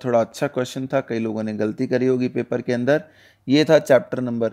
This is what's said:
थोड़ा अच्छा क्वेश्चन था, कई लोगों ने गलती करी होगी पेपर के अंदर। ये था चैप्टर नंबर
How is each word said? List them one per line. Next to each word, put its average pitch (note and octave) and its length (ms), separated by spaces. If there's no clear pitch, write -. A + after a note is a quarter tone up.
थोड़ा A#2+ 180
अच्छा C#3 260
क्वेश्चन C3 400
था, C3+ 140
कई A#2 180
लोगों A2 240
ने G#2+ 100
गलती G#2+ 340
करी B2 180
होगी B2+ 240
पेपर B2 320
के B2 120
अंदर। B2+ 300
ये D3 180
था D3+ 140
चैप्टर B2+ 420
नंबर A#2 320